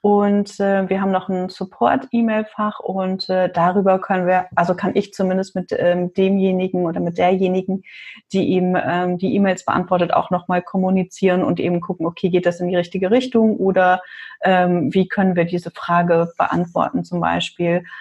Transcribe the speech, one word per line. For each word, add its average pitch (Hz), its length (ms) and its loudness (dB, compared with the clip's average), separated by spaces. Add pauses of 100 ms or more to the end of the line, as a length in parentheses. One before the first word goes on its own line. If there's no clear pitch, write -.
Und, 202 540 2
äh, 196 300 0
wir 190 100 0
haben 196 120 0
noch 190 180 -2
ein 185 180 -2
Support-E-Mail-Fach 214 1300 -2
und, 190 480 -4
äh, 185 200 0
darüber 190 520 2
können 185 260 -2
wir, 185 260 2
also 175 220 2
kann 180 220 -2
ich 202 160 -4
zumindest 190 420 -2
mit, 180 160 -6
ähm, 175 420 0
demjenigen 185 720 0
oder 170 140 -4
mit 170 180 -4
derjenigen, 185 680 0 (500)
die 190 140 2
ihm, 180 280 2
ähm, 175 420 -2
die 185 160 -2
E-Mails 190 300 2
beantwortet, 175 500 0
auch - 160 0
nochmal 180 320 -2
kommunizieren 185 800 0
und 175 200 0
eben 175 180 0
gucken, 170 260 -6
okay, 170 220 -4
geht 180 180 2
das 175 140 0
in 180 80 -2
die 180 80 -2
richtige 185 360 -2
Richtung 233 440 2
oder, 185 460 2 (420)
ähm, 175 500 2
wie 190 140 2
können 190 300 0
wir 170 80 2
diese 175 260 -6
Frage 170 680 0
beantworten 170 680 -2
zum 175 160 -4
Beispiel. 175 640 -2 (160)